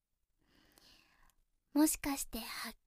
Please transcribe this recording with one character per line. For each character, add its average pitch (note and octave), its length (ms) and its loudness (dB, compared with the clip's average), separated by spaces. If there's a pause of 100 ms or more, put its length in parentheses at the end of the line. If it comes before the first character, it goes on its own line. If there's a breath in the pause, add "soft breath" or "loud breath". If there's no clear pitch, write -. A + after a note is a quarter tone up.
(1700 soft breath)
も D4 120 8
し - 140 0
か F#3 180 -4
し - 80 -6
て - 140 -8
は - 320 -8
っ - 40 -18 (120)